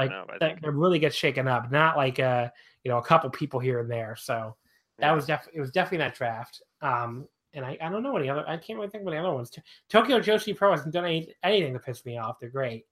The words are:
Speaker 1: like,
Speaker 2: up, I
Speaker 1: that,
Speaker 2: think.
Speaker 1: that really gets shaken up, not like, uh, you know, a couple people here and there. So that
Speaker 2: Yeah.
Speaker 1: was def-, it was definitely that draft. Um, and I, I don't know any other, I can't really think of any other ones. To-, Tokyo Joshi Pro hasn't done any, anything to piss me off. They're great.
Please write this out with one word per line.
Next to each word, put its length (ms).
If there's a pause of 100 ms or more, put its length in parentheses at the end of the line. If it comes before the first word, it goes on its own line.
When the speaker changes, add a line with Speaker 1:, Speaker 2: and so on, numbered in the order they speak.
Speaker 1:
like, 40
Speaker 2:
up, 180
I 100
Speaker 1:
that, 0 (140)
Speaker 2:
think. 80
Speaker 1:
that 100
really 260
gets 180
shaken 320
up, 240
not 240
like, 240
uh, 300 (340)
you 60
know, 80
a 60
couple 260
people 300
here 200
and 120
there. 240
So 400 (420)
that 120
Speaker 2:
Yeah. 40
Speaker 1:
was 140
def-, 260
it 80
was 80
definitely 300
that 160
draft. 480 (180)
Um, 460 (260)
and 120
I, 160
I 80
don't 140
know 140
any 120
other, 200
I 80
can't 200
really 120
think 140
of 40
any 100
other 140
ones. 200
To-, 120 (260)
Tokyo 300
Joshi 380
Pro 140
hasn't 220
done 120
any, 280 (100)
anything 300
to 60
piss 260
me 120
off. 220
They're 100
great. 420